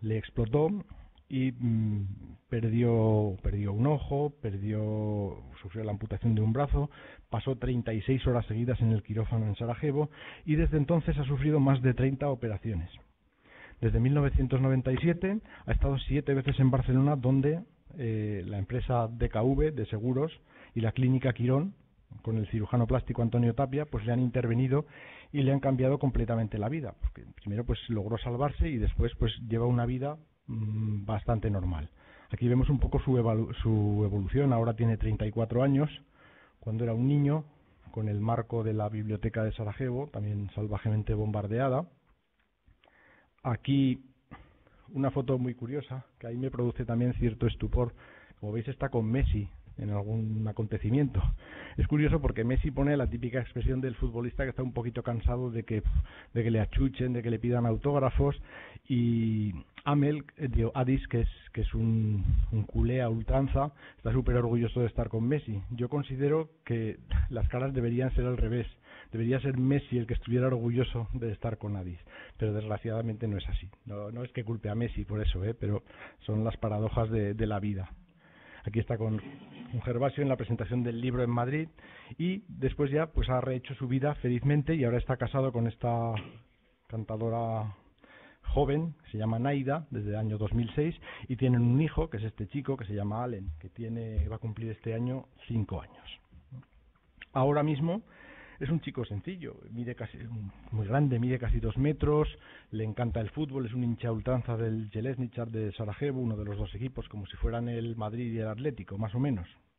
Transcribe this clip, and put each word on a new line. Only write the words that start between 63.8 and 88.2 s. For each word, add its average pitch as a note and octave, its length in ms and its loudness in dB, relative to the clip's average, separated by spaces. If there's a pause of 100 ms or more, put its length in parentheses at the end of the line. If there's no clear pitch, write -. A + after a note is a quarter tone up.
está A2 160 -4
súper B2 240 4
orgulloso A#2 440 2
de A#2+ 60 4
estar A2+ 220 -2
con A2+ 180 -2
Messi. B2 440 -2
Yo A#2+ 180 -4
considero C#3+ 640 0 (160)
que A2+ 320 -2 (320)
las A#2 180 0
caras C3+ 240 -2
deberían B2 420 0
ser B2 120 2
al B2 100 0
revés. A2+ 300 0 (460)
Debería A#2 280 0
ser C3 160 -2
Messi C3+ 400 2
el A#2 100 0
que A#2 80 -2
estuviera B2 340 2
orgulloso A#2+ 680 0
de A#2 180 -4
estar A2 240 -4
con G2+ 200 -6
Adis, F2+ 240 -8 (360)
pero A2 160 0
desgraciadamente A2 760 -4
no G#2 100 -2
es - 100 -6
así. - 220 -4 (160)
No, G#2 240 -10
no A#2 140 -8
es B2 80 -12
que B2 120 -6
culpe A2 240 -6
a G#2 60 -2
Messi A2 320 -2
por G#2 160 -2
eso, F#2+ 200 0
¿eh? A2 120 0
Pero G#2 300 -4 (340)
son G#2+ 260 -2
las A2 140 -2
paradojas G#2+ 500 0
de, G#2+ 240 0
de A2 140 -2
la G#2 140 -2
vida. G2 300 -4 (720)
Aquí G#2+ 160 -4
está A2+ 200 -2
con, A2 240 0 (500)
con A#2+ 80 -4
Gervasio B2+ 420 0
en C#3+ 60 2
la C3 80 2
presentación A2+ 460 -2
del A#2 180 -2
libro B2+ 240 0
en A#2+ 60 0
Madrid C3 380 0 (500)
y F#3 280 -2
después C3+ 440 -2
ya, D3+ 160 0
pues, - 240 0
ha B2+ 100 2
rehecho B2+ 360 -4
su B2+ 120 -6
vida C3+ 280 0
felizmente C#3 580 2
y D3+ 100 2
ahora A#2+ 140 2
está B2 180 -2
casado C3 340 0
con A#2 160 0
esta A#2 460 -2 (760)
cantadora A2 880 -4 (680)